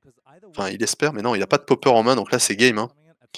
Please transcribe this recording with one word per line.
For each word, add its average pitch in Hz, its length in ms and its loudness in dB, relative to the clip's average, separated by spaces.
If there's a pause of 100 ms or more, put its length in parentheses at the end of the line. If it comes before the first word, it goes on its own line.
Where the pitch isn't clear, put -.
(520)
Enfin, 98 180 -8
il 98 140 -8
espère, 147 300 -2
mais 107 100 -8
non, 120 100 0
il 101 80 -2
a 95 60 -2
pas 147 100 2
de 139 60 -10
popper - 260 0
en 113 140 4
main, 123 120 2
donc 104 160 -4
là, 127 60 2
c'est 110 180 -2
game, 113 220 2
hein. 110 120 -4 (480)